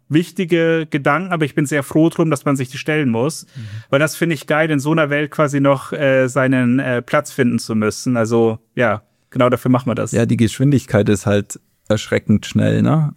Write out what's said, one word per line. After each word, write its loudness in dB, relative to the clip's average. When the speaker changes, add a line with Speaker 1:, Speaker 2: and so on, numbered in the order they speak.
Speaker 1:
wichtige 0
Gedanken, -2
aber -2
ich -6
bin 0
sehr -2
froh 2
drum, 0
dass -2
man 0
sich -4
die -14
stellen -2
muss, -2
Speaker 2:
Mhm. -20
Speaker 1:
weil 4
das 0
finde -2
ich -8
geil, 0
in 0
so -2
einer 2
Welt -2
quasi 0
noch, 0
äh, 2
seinen, 2
äh, -2
Platz -2
finden 0
zu -6
müssen. -2
Also, 2
ja, -2
genau 2
dafür 0
machen 0
wir 0
das. -4
Speaker 2:
Ja, 2
die 0
Geschwindigkeit 2
ist 0
halt 0
erschreckend 0
schnell, 0
ne? 2